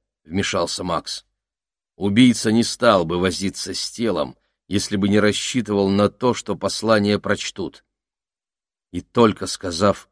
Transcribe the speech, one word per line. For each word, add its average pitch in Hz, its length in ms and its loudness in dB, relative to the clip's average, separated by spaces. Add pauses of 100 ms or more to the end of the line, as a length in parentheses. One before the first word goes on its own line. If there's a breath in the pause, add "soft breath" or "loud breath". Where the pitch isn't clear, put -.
(240)
вмешался 92 600 -4
Макс. - 420 -6 (720)
"Убийца 110 560 4
не 113 120 4
стал 104 420 2
бы 87 140 -2
возиться 92 560 -4
с - 160 -8
телом, 87 440 -4 (320)
если 101 280 -4
бы 101 140 2
не 104 100 4
рассчитывал 101 680 0
на 101 200 2
то, 123 240 -2
что - 220 -6
послание 104 640 0
прочтут". - 640 -6 (1120)
И 92 60 -8
только 110 440 2
сказав 92 680 -2